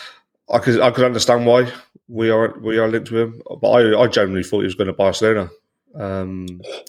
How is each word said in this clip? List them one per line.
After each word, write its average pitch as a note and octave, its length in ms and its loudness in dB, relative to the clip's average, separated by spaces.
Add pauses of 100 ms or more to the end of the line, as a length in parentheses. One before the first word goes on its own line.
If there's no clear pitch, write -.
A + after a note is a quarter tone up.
(500)
I A#2+ 80 2
could, A#2 220 2
I B2+ 100 4
could B2 140 0
understand A#2+ 420 2
why A#2+ 260 4 (360)
we A2+ 220 -2
are, A2 280 0
we A2 200 -4
are A2 100 2
linked A2+ 200 -4
to A2+ 100 -4
him, A2+ 240 -4 (200)
but G#2 80 2
I, A2+ 320 4
I B2 60 4
generally F#2+ 340 0
thought G#2 180 -4
he G2+ 40 -2
was F#2+ 100 -4
going G2 140 -2
to F#2 40 -4
Barcelona. G2 560 0 (460)
Um, F#2+ 680 -10 (280)